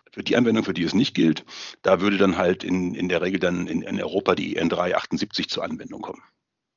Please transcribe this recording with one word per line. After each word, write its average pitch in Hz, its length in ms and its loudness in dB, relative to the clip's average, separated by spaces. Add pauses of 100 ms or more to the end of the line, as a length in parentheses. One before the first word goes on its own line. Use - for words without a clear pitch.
(120)
Für 98 120 -10
die 104 120 2
Anwendung, 113 300 4
für 98 80 -2
die 87 100 -2
es 82 100 -2
nicht 120 220 2
gilt, 80 300 2 (380)
da 92 180 4
würde 101 160 2
dann 95 200 4
halt 90 280 2
in, 92 300 -2
in 92 120 -2
der 85 140 2
Regel 92 180 0
dann 90 280 0
in, - 140 -2
in 95 200 -6
Europa 95 340 0
die 85 200 -6
E 82 40 -4
N 85 80 0
drei 87 300 0
achtundsiebzig - 520 -4
zur - 140 -6
Anwendung - 380 -10
kommen. - 200 -12 (540)